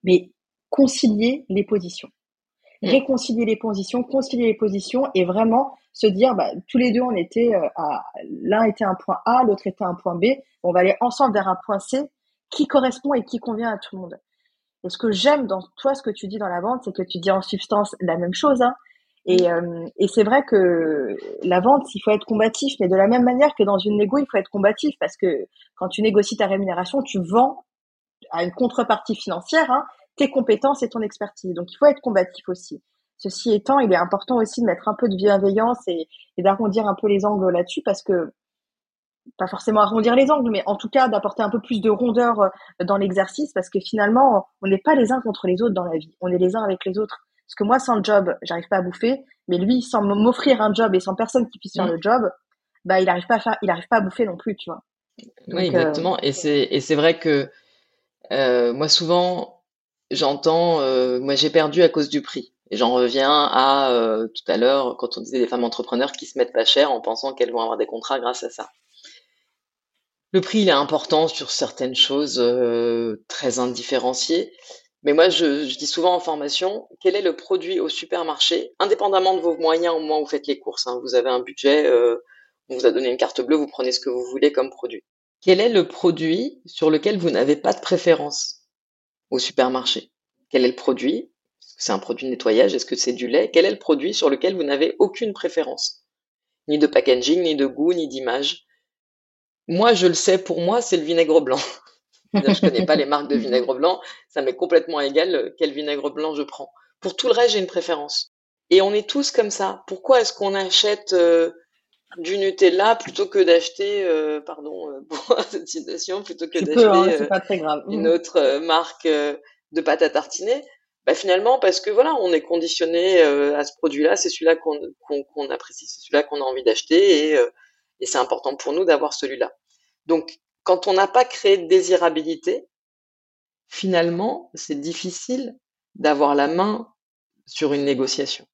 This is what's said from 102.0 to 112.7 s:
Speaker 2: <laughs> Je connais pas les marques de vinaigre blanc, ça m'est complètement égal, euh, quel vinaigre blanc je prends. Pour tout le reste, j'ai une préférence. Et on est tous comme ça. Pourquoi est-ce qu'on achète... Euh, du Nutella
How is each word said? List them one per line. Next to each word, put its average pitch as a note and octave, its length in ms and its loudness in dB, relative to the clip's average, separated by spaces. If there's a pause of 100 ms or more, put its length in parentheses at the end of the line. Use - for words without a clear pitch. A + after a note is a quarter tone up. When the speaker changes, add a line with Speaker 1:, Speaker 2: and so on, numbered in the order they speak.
Speaker 2:
<laughs> - 0 -
Je G3 280 2
connais F3+ 240 2
pas D3+ 100 4
les D3 100 0
marques C#3+ 220 -2
de C#3 80 0
vinaigre B2 400 0
blanc, E3 260 0 (260)
ça - 140 -6
m'est C3 140 -2
complètement E3 440 0
égal, D3+ 360 0
euh, - 240 -4
quel D3+ 120 0
vinaigre D3 380 -6
blanc D#3 240 -6
je D3 80 -6
prends. - 300 -12 (280)
Pour F3+ 160 -8
tout - 120 -4
le A#3 60 2
reste, A#3+ 200 2
j'ai G#3+ 60 0
une F#3 80 -4
préférence. D3+ 640 -6 (380)
Et F#3 100 8
on G3 100 2
est G#3 160 -2
tous C#4 240 -4
comme G#3 200 0
ça. F#3+ 340 -6
Pourquoi B3 360 2
est-ce G#3+ 120 -2
qu'on G3 220 -4
achète... G3 580 0
Euh, E3+ 380 4 (680)
du F3 220 -6
Nutella F#3+ 560 4